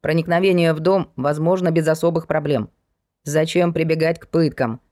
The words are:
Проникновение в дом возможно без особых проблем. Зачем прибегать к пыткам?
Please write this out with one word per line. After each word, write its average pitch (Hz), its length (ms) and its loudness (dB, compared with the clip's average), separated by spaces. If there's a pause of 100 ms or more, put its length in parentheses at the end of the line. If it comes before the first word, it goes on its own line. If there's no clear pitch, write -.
Проникновение 170 720 2
в 156 60 -4
дом 180 360 0
возможно 160 560 0
без 160 160 0
особых 160 400 0
проблем. 143 420 -2 (540)
Зачем 160 500 0
прибегать 160 460 -2
к - 80 -20
пыткам? 143 540 -2 (100)